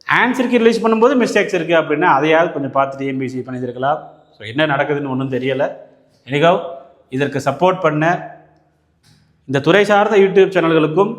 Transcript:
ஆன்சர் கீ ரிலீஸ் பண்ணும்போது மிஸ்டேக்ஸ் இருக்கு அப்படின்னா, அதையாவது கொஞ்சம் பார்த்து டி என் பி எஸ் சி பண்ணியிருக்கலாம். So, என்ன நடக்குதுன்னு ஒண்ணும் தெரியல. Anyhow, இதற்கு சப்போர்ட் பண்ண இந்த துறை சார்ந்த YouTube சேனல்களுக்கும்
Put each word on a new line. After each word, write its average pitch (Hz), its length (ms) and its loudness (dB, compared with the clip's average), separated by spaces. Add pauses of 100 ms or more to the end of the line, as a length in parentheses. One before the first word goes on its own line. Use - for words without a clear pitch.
ஆன்சர் 240 400 2
கீ 240 100 0
ரிலீஸ் 226 280 2
பண்ணும்போது 226 300 2
மிஸ்டேக்ஸ் 208 380 0
இருக்கு 165 220 0
அப்படின்னா, 156 360 0
அதையாவது 160 420 2
கொஞ்சம் 135 180 -6
பார்த்து 135 260 -2
டி 135 80 -8
என் 135 120 -4
பி 131 60 -4
எஸ் 123 80 -6
சி 127 80 -8
பண்ணியிருக்கலாம். 127 600 -6 (320)
So, 107 160 -16
என்ன 139 180 0
நடக்குதுன்னு 143 440 -2
ஒண்ணும் 131 220 -4
தெரியல. 131 320 -2 (640)
Anyhow, 160 320 2 (500)
இதற்கு 135 360 -4
சப்போர்ட் 139 340 0
பண்ண 160 520 -2 (1160)
இந்த 135 120 -2
துறை 175 260 4
சார்ந்த 208 320 2
YouTube 185 340 4
சேனல்களுக்கும் 165 680 2